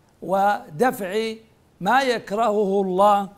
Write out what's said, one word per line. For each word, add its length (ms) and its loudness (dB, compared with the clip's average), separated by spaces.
ودفع 1120 -2
ما 200 2
يكرهه 800 0
الله 560 2